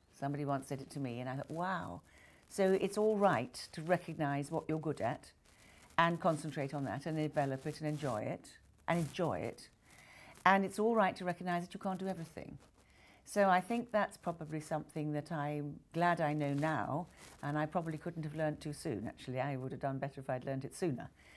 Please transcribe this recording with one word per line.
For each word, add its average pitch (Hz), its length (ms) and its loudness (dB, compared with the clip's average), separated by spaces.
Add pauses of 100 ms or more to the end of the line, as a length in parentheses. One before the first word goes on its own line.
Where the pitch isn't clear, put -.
(180)
Somebody 143 260 -2
once 139 240 -2
said 139 120 -6
it - 100 -14
to 147 100 -6
me 123 200 -4
and 127 80 -6
I 131 80 -4
thought, - 140 -6
"Wow." 170 520 -4 (460)
So 190 320 4
it's 190 180 0
all 214 180 4
right 170 380 4 (180)
to 165 100 -10
recognise 151 680 0
what 160 180 -2
you're 156 100 0
good 156 220 -2
at - 320 -2 (640)
and 170 240 6
concentrate 151 540 0
on 139 100 -2
that 120 220 -4
and 156 100 -2
develop 147 500 0
it 147 140 -6
and 151 80 -2
enjoy 143 340 0
it, - 360 -8 (300)
and 170 100 2
enjoy 147 400 0
it. - 300 -6 (760)
And 196 200 8
it's 190 140 -4
all 220 160 4
right 202 220 4
to 190 80 -8
recognise 175 380 -2
that 185 100 -10
you - 80 -8
can't 190 180 -2
do 190 100 -4
everything. - 500 -8 (680)
So 202 240 4
I 180 120 8
think 233 320 -2
that's 208 240 0
probably 160 440 -4
something 151 520 -4
that 147 180 -4
I'm 147 480 -4 (160)
glad 170 260 4
I 151 120 4
know 147 220 0
now, 147 520 0 (360)
and 143 140 -2
I 151 100 2
probably 160 300 -2
couldn't 165 280 -6
have 151 100 -6
learned 151 260 0
too 151 120 -6
soon, 117 340 -4
actually. 127 340 -6
I 139 160 -2
would 127 140 -6
have 135 100 -8
done 135 180 -2
better 139 220 -6
if 131 80 -8
I'd 127 160 -2
learned 135 200 -4
it - 100 -10
sooner. 147 340 -2 (280)